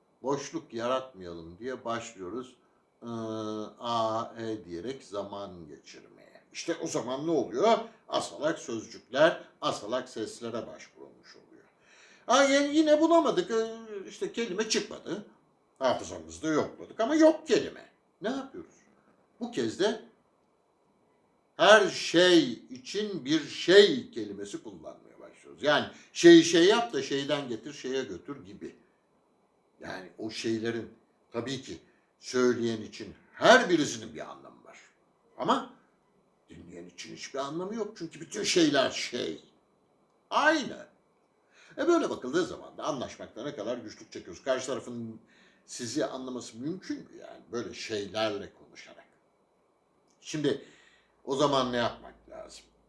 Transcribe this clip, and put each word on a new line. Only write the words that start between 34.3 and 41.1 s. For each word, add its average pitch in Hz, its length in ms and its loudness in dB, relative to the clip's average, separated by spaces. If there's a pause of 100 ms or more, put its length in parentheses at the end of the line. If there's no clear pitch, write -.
anlamı 62 320 -20
var. - 140 -20 (600)
Ama 233 360 0 (760)
dinleyen 85 360 -18
için 110 300 -18
hiçbir - 240 -12
anlamı 170 360 -8
yok. 208 220 -8
Çünkü 156 240 -14
bütün 196 220 -8
şeyler 143 480 4
şey. 101 520 -6 (840)
Aynı. 277 580 0 (920)